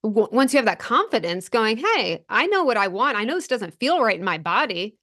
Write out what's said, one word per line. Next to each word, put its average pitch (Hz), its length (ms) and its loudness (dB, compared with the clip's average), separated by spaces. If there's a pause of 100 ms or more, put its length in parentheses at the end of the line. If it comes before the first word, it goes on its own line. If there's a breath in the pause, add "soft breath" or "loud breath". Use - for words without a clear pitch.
w-, 214 260 2
once 262 220 2
you 285 60 4
have 233 80 2
that 185 120 0
confidence 208 680 -2
going, 226 300 0
"Hey, 269 500 -2
I 262 180 0
know 392 160 2
what 247 140 2
I 196 120 2
want. 220 280 0
I 208 80 -2
know 269 100 -2
this 359 140 -4
doesn't 214 320 -4
feel 302 220 2
right 214 160 2
in 185 60 -8
my 170 140 -2
body." 180 640 -2